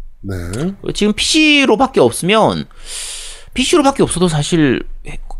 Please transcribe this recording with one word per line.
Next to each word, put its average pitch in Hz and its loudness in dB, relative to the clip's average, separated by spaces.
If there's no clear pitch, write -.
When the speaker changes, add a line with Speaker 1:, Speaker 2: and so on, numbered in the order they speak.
Speaker 1:
네. 95 -8
Speaker 2:
지금 208 2
피씨로밖에 269 2
없으면, 135 2
피씨로밖에 269 2
없어도 170 2
사실 151 2